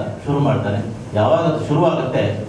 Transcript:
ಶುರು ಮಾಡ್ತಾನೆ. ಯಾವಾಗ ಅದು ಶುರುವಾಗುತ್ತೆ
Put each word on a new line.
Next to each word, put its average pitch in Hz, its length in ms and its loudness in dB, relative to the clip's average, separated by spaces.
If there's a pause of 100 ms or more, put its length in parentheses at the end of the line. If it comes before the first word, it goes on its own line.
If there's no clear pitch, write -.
(260)
ಶುರು 143 120 0
ಮಾಡ್ತಾನೆ. 107 460 0 (300)
ಯಾವಾಗ 127 260 4
ಅದು - 280 0
ಶುರುವಾಗುತ್ತೆ 147 800 0